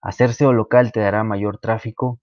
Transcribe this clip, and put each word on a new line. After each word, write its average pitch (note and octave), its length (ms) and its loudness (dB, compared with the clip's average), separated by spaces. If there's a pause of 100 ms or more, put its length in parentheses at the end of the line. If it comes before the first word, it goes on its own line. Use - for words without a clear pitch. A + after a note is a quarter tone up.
Hacer A#2+ 320 0
seo C3+ 200 2
local A#2 380 2
te G#2+ 100 -2
dará G#2 220 0
mayor G#2 360 -4
tráfico A2+ 640 -6